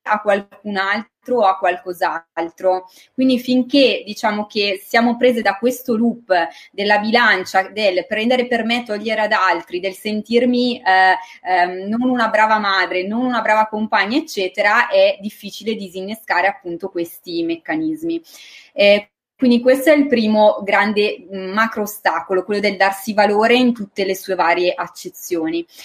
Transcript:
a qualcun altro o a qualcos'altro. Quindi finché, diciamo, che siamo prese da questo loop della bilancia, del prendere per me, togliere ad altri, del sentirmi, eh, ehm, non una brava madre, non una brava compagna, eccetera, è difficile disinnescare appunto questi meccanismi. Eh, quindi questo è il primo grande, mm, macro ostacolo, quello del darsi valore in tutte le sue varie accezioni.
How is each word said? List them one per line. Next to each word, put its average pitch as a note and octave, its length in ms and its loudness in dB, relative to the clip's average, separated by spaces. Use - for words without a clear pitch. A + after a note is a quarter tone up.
a G#3+ 200 -2
qualcun G3+ 560 -2
altro G#3+ 600 -4
o - 20 2
a F#3+ 160 4
qualcos'altro. F3+ 1300 -2
Quindi B3+ 260 2
finché, B3 680 2
diciamo, G#3 400 -4
che G3+ 380 -4
siamo A#3 340 2
prese A#3+ 240 2
da G3 160 -2
questo - 400 -2
loop A3+ 360 -2
della G#3 280 0
bilancia, G#3 720 2
del F#3 380 0
prendere A#3+ 400 0
per A#3 160 -2
me, A#3 200 -2
togliere G#3+ 380 -4
ad G#3+ 120 0
altri, F#3 480 0
del F#3+ 120 -4
sentirmi, A#3+ 880 -2
eh, F#3 340 4
ehm, F3+ 460 0
non A#3+ 200 0
una A#3+ 200 0
brava G#3+ 300 2
madre, F#3 460 -2
non A3+ 200 -4
una B3 160 -2
brava G#3+ 260 2
compagna, G#3+ 500 -2
eccetera, G#3+ 720 0
è G3 320 2
difficile G#3 560 -8
disinnescare F#3+ 720 -4
appunto F#3 420 -8
questi E3+ 540 -8
meccanismi. E3 800 -6
Eh, G3+ 360 4
quindi A#3+ 220 4
questo C#4 320 4
è D4+ 40 6
il C#4+ 120 4
primo G#3+ 560 2
grande, G#3 680 0
mm, F#3+ 220 -8
macro A3 300 -2
ostacolo, F#3 600 -2
quello G#3 160 -2
del G3 160 0
darsi G3 380 0
valore G#3 400 2
in B3 180 4
tutte G#3 320 -6
le F#3+ 120 -2
sue F#3+ 180 -6
varie F3 400 0
accezioni. E3+ 880 -8